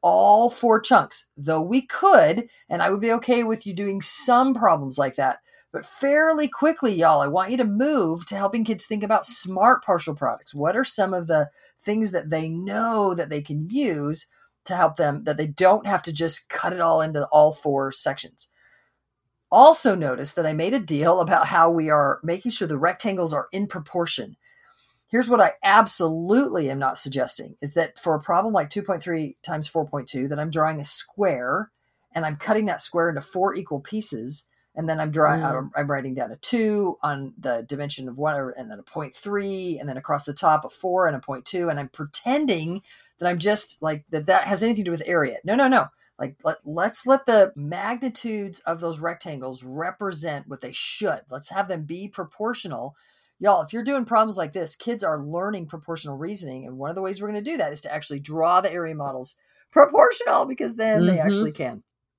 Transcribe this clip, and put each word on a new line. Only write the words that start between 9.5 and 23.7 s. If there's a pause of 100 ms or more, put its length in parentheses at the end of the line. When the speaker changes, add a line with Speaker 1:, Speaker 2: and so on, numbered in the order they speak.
Speaker 1:
partial
products.
What
are
some
of
the (320)
things
that
they
know
that
they
can
use (380)
to
help
them,
that
they
don't
have
to
just
cut
it
all
into
all
four
sections? (1040)
Also
notice
that
I
made
a
deal
about
how
we
are
making
sure
the
rectangles
are
in
proportion. (720)